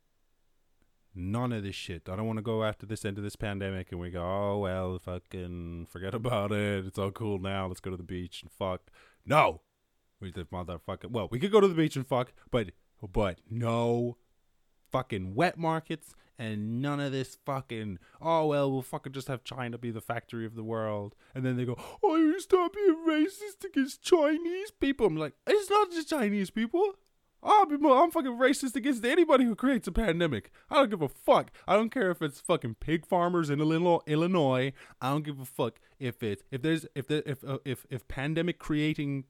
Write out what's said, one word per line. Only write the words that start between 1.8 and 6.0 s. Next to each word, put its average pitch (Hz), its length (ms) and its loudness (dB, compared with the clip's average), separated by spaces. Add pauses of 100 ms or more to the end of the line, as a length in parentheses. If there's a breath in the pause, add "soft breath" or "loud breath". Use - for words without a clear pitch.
I 92 80 -6
don't 110 100 -4
wanna 110 160 -2
go 110 200 -2
after 107 240 -2
this 107 180 -8
end 101 140 -4
of 101 60 -6
this 104 120 -8
pandemic 98 560 -6
and 87 80 -8
we 87 100 -8
go, 87 120 -6
"Oh, 101 360 -2
well, 92 400 -2
fucking 87 880 -10
forget 95 280 -8